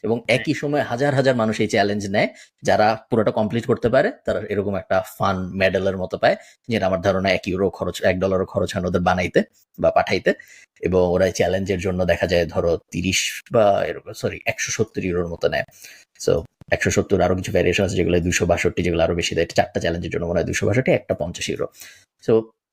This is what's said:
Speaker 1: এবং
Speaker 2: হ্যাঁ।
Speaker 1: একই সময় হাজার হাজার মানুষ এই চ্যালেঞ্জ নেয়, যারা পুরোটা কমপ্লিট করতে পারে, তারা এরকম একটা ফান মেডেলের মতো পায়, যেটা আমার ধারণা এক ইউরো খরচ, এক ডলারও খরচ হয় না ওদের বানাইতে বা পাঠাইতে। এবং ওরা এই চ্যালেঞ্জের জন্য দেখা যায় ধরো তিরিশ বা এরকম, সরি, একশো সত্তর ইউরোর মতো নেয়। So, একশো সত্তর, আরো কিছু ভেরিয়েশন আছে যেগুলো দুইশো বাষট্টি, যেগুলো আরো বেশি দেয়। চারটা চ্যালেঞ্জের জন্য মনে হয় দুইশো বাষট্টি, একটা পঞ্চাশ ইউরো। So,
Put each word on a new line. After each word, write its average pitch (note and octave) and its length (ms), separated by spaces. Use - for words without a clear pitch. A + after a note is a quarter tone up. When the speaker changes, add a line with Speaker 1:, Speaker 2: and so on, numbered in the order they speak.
Speaker 1:
এবং A2+ 180
Speaker 2:
হ্যাঁ। A#2+ 180
Speaker 1:
একই C#3+ 160
সময় D3 260
হাজার B2+ 340
হাজার C3 220
মানুষ A2 240
এই G#2+ 80
চ্যালেঞ্জ G2+ 380
নেয়, G#2+ 220
যারা G#2+ 480
পুরোটা A2+ 200
কমপ্লিট A2 360
করতে A#2 220
পারে, D3 240
তারা G2 160
এরকম G2+ 340
একটা F#2+ 280
ফান F#2 360
মেডেলের F#2+ 420
মতো F2+ 220
পায়, D3+ 180
যেটা G#2+ 180
আমার F#2 140
ধারণা F#2+ 300
এক F2+ 180
ইউরো F#2 220
খরচ, - 320
এক F#2 180
ডলারও F#2+ 260
খরচ - 280
হয় F#2+ 80
না F#2 60
ওদের F2+ 120
বানাইতে F2+ 420
বা E2 120
পাঠাইতে। F#2 420
এবং F2+ 200
ওরা F2+ 160
এই F2 60
চ্যালেঞ্জের F#2 460
জন্য F#2 260
দেখা F2 220
যায় F2 200
ধরো E2 320
তিরিশ - 520
বা G2+ 340
এরকম, E2+ 260
সরি, G2+ 340
একশো - 260
সত্তর G#2 320
ইউরোর F2 240
মতো E2 200
নেয়। D2+ 160
So, - 240
একশো F#2+ 200
সত্তর, F#2 300
আরো F2+ 160
কিছু F#2 160
ভেরিয়েশন F2+ 320
আছে F#2 120
যেগুলো F2 240
দুইশো F2 260
বাষট্টি, F2 360
যেগুলো E2+ 200
আরো E2+ 120
বেশি E2+ 200
দেয়। E2 120
চারটা - 340
চ্যালেঞ্জের E2+ 300
জন্য - 160
মনে F2 120
হয় E2+ 60
দুইশো A#2 220
বাষট্টি, A#2+ 240
একটা - 240
পঞ্চাশ - 340
ইউরো। - 180
So, A2+ 160